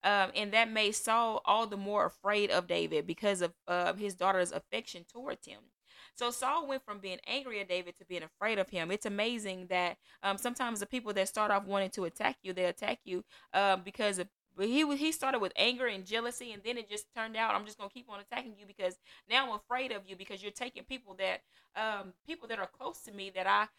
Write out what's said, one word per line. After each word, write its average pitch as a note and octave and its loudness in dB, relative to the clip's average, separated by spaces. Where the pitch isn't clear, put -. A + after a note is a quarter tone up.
Um, G3 6
and G#3 0
that A3+ 4
made G#3+ 4
Saul A3+ 2
all A3 4
the G#3 -6
more G3 2
afraid G3+ 2
of F3 2
David E3 0
because F#3 0
of, F3 0
uh, F3 2
his G3+ -4
daughter's F#3 2
affection G#3 -6
towards - -10
him. G#2 -16
So A#3+ -2
Saul C4+ 0
went C4+ -2
from G#3 -8
being F#3+ -6
angry B3 -4
at G3 -6
David F3+ -2
to F#3 -20
being F3 -6
afraid G#3 -2
of F#3+ 2
him. E3+ -2
It's G3+ -2
amazing G3+ -2
that, F3+ 2
um, G3 0
sometimes A#3+ -2
the G3+ -4
people A3 -4
that F#3+ 2
start G#3+ 2
off G3+ 4
wanting G3 0
to F#3+ -4
attack - -2
you, F#3 -6
they F3+ 2
attack G#3 0
you, F#3 -4
um, F#3+ 4
because G3+ 0
of, F3+ -2
but G3 0
he C#4 6
wa-, C#4+ 2
he D4+ 2
started C4+ 0
with F#3+ 0
anger B3 2
and F#3+ -4
jealousy, A#3 -4
and G3+ -14
then A#3+ -4
it A3 -10
just G#3 -8
turned A3 -6
out, A3 2
"I'm G#3 -2
just G#3 -16
gonna G3 -8
keep A#3+ -18
on G3+ -12
attacking A#3 -8
you G3+ -20
because F#3 -4
now B3+ 4
I'm A3 -4
afraid B3+ -4
of G3+ -6
you F#3+ -12
because G3 -12
you're G#3 -6
taking A#3+ -8
people A3+ -10
that, F#3 -2
um, G3+ -4
people D#4+ -10
that A3 -4
are F#3 -2
close - -10
to A3 -16
me G3 -10
that F#3+ -2
I, G#3 4